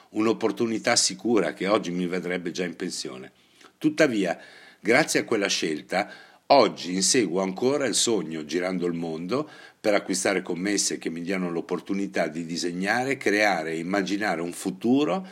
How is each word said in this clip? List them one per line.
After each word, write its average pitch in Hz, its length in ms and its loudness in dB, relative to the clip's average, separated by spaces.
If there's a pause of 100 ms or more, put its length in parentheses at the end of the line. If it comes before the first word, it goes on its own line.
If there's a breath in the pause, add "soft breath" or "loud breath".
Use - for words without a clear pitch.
(100 loud breath)
Un'opportunità 110 840 0
sicura 95 580 2
che 90 140 -2
oggi 95 240 0
mi 90 140 -2
vedrebbe 87 440 -4
già 90 140 -4
in 87 100 -6
pensione. 73 580 -10 (460 loud breath)
Tuttavia, 123 580 2 (440 loud breath)
grazie 139 400 4
a 110 40 -2
quella 101 240 0
scelta, 90 640 -2 (340 loud breath)
oggi 92 480 4
inseguo 92 460 2
ancora 123 460 0
il 113 80 -2
sogno, 80 500 0
girando 87 420 -2
il 87 60 0
mondo, 85 560 -4 (320 loud breath)
per 107 140 2
acquistare 95 480 0
commesse 92 560 -2
che 92 120 -6
mi 82 120 -6
diano 92 260 -4
l'opportunità 92 800 -4
di 80 180 -6
disegnare, 92 720 -2
creare 101 560 2
e 80 60 -4
immaginare 95 640 -2
un 87 120 -4
futuro 139 800 0